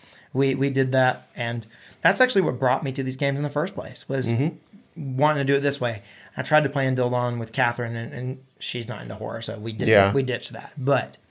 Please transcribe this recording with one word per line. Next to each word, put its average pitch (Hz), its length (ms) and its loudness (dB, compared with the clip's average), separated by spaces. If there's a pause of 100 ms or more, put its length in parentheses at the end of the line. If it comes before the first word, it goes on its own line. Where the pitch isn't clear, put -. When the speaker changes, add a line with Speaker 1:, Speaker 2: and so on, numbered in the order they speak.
(320)
Speaker 1:
We, 135 220 2
we 139 160 0
did 131 220 0
that, 127 440 2
and 117 300 -6 (340)
that's 196 220 2
actually 247 200 2
what 139 160 -2
brought 135 240 2
me 139 100 -4
to 135 100 -4
these 131 160 -4
games 139 200 0
in 147 60 -4
the 143 60 -4
first 165 240 -4
place, - 340 -10
was 127 240 0
Speaker 2:
Mm-hmm. 135 880 -4
Speaker 1:
wanting 147 280 2
to 139 60 2
do 139 60 6
it - 20 -2
this 139 220 0
way. 113 180 -2 (360)
I 135 60 -4
tried 151 220 4
to 139 60 -2
play 135 160 0
Until 127 240 2
Dawn 123 280 0
with 117 140 -8
Catherine, 120 420 0
and, 117 200 -8
and 127 240 -6 (200)
she's 117 300 -8
not 113 140 -10
into 113 140 -10
horror, 113 260 -8
so 110 160 -6
we 110 140 -8
did, 110 140 -4
Speaker 2:
Yeah. 101 280 8
Speaker 1:
we 139 80 4
ditched 123 320 -4
that. - 240 -14
But, 127 400 0 (120)